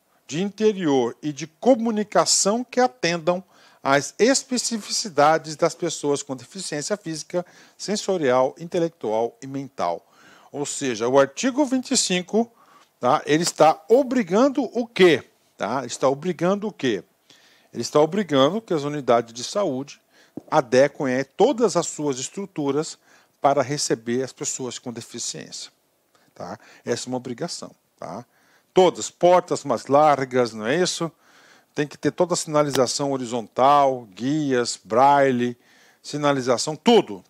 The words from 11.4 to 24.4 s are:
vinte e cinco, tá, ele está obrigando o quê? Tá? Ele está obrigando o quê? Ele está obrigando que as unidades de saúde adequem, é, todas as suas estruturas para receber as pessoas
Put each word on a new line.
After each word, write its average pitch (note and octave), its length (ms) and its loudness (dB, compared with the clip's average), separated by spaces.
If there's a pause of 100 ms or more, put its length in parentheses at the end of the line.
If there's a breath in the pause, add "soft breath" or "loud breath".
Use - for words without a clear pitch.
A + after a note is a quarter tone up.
vinte B3+ 280 -4
e A#3+ 40 2
cinco, G3+ 560 -2 (480 soft breath)
tá, B2+ 240 2
ele D#3 180 2
está D#3 460 4
obrigando B3 760 2
o A3+ 220 -6
quê? E3 380 4 (320)
Tá? A2 220 -4
Ele B2+ 80 -6
está C3 240 0
obrigando F3+ 580 -2
o F3 40 -8
quê? G#2+ 300 -2 (720 soft breath)
Ele A2+ 80 -8
está A#2 180 0
obrigando D#3+ 640 2
que G#3 140 -4
as C#3+ 80 -2
unidades B2 500 0
de A#2+ 100 -14
saúde C3+ 560 -6 (520 soft breath)
adequem, C3+ 580 2
é, B2+ 160 -2
todas A3+ 500 2
as E3+ 120 0
suas D3 320 -4
estruturas D3 800 -4 (420 soft breath)
para C#3 220 2
receber B2 600 -4
as B2+ 80 -10
pessoas - 480 -10